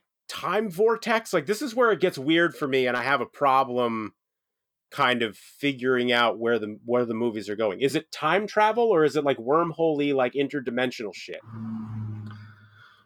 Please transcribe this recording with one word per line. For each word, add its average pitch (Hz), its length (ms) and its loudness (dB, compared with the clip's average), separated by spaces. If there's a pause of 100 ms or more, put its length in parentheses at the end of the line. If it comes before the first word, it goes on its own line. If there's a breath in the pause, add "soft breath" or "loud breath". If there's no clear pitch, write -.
(280)
time 196 440 -4
vortex? 220 640 0
Like, 160 120 0
this 208 160 -2
is 247 140 -8
where 233 160 4
it 180 80 2
gets 180 180 2
weird 160 380 2
for 151 120 -4
me, 131 200 2
and 123 100 0
I 120 60 -2
have 131 180 2
a 113 60 -4
problem 123 880 0 (720)
kind 123 320 2
of 196 160 -2
figuring 127 760 -2
out 117 280 2
where 117 180 0
the, 107 260 -6
where 120 220 0
the 117 80 -6
movies 110 340 -4
are 104 80 -6
going. 101 260 -2
Is 131 140 0
it - 160 -6
time 180 360 0
travel, 214 380 2
or 180 180 4
is 135 120 2
it, 147 80 0
like, 135 140 0
wormhole-y, 151 760 0
like, 127 200 2
interdimensional 127 800 -4
shit? - 280 -14 (1600 loud breath)